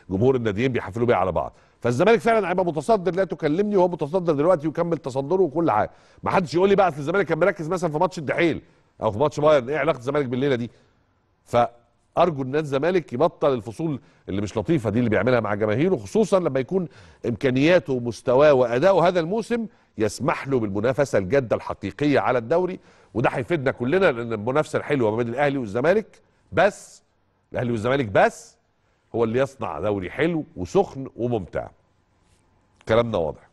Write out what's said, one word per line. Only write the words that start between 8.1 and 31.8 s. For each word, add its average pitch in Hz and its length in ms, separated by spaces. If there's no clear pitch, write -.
الدحيل 139 440
او 107 100
في 104 60
ماتش 147 220
بايرن، 143 280
ايه 151 100
علاقه 143 200
الزمالك 139 280
بالليله 131 280
دي؟ 117 160
فارجو - 960
ان 131 140
الزمالك 156 560
يبطل 147 420
الفصول 127 460
اللي 92 120
مش 104 160
لطيفه 113 340
دي 104 80
اللي 120 120
بيعملها 113 300
مع 104 140
جماهيره، 110 420
خصوصًا 202 420
لما 143 220
يكون 175 280
امكانياته 139 640
ومستواه 127 600
واداؤه 139 560
هذا 180 120
الموسم 214 460
يسمح 120 500
له 131 120
بالمنافسه 110 580
الجاده 110 380
الحقيقيه 117 640
على 120 180
الدوري، 165 420
وده 127 160
هيفيدنا 139 400
كلنا 151 420
لان 117 200
المنافسه 127 440
الحلوه 117 340
ما 107 60
بين 120 120
الاهلي 139 300
والزمالك 127 600
بس، - 500
الاهلي 120 180
والزمالك 120 360
بس 165 500
هو 117 100
اللي 113 140
يصنع 104 420
دوري 98 300
حلو 156 340
وسخن 135 600
وممتع. 95 520